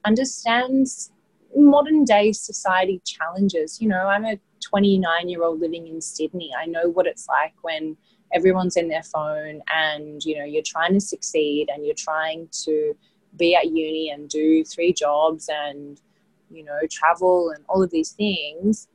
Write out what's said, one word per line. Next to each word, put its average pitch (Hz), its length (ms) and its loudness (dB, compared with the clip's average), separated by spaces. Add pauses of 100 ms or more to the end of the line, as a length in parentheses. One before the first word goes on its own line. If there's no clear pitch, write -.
understands 254 1040 0 (460)
modern 294 480 8
day 208 280 6
society 190 720 0
challenges. 170 760 -2
You 220 80 2
know, 190 180 0
I'm 202 180 0
a 214 140 -4 (220)
twenty-nine-year-old 175 1000 2
living 165 260 -4
in 160 140 -12
Sydney. 156 580 -8
I 160 80 -6
know 170 220 -2
what 180 180 0
it's - 220 -8
like 143 340 -2
when 156 340 -8 (380)
everyone's 185 420 2
in 170 120 0
their 160 140 -4
phone 151 600 -8 (100)
and, 151 500 -4
you 156 140 -4
know, 143 80 -8
you're 147 180 -4
trying 170 300 -2
to 202 80 4
succeed 147 720 -2
and 147 140 -8
you're 151 80 -2
trying 160 580 -6
to 151 420 -2 (440)
be 175 160 4
at 170 120 4
uni 160 440 -2
and 147 180 -10
do 156 360 2
three 175 280 -2
jobs 156 580 0
and, 143 480 -8 (520)
you 160 120 -20
know, 147 160 -10 (120)
travel 175 580 2
and 151 220 -10
all 190 120 2
of 175 80 0
these 160 220 -2
things. 185 840 -2